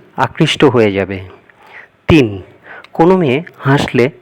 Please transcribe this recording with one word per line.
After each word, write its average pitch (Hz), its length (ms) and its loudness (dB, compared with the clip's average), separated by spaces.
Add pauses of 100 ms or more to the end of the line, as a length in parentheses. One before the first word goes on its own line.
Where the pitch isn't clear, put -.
(160)
আকৃষ্ট - 480 -2
হয়ে 113 280 2
যাবে। 95 280 -4 (880)
তিন, 113 340 2 (500)
কোনো 180 240 2
মেয়ে 151 260 0 (140)
হাসলে 131 540 0 (120)